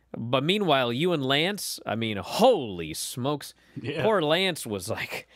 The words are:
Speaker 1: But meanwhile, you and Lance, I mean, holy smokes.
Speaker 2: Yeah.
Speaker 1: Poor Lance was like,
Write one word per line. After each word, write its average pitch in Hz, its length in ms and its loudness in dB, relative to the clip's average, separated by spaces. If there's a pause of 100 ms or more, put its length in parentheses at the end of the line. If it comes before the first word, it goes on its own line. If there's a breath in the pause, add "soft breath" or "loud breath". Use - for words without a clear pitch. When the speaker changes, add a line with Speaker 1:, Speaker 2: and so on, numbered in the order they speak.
(180 soft breath)
Speaker 1:
But 123 260 0
meanwhile, 151 500 2
you 165 180 2
and 147 140 0
Lance, 160 640 0
I 104 80 0
mean, 110 220 -2
holy 104 760 2
smokes. 135 600 -6 (280 soft breath)
Speaker 2:
Yeah. 143 220 -4
Speaker 1:
Poor 208 180 4
Lance 165 440 2
was 101 240 -4
like, - 460 -8